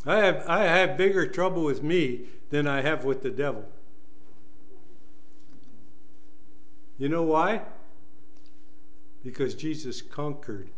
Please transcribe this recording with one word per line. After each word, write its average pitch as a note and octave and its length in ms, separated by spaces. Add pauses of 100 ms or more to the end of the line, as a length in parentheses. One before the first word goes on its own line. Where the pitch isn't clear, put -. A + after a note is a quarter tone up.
I F#3 140
have, F#3+ 280
I F#3 160
have F3+ 340
bigger F#3 300
trouble F3 360
with C3+ 200
me D3 440 (220)
than D3 160
I C#3 160
have D3 220
with C3 200
the C3 60
devil. A2+ 360 (3250)
You C#3 120
know E3 140
why? E3 400 (1600)
Because B2 320
Jesus C#3+ 480
conquered A#2+ 760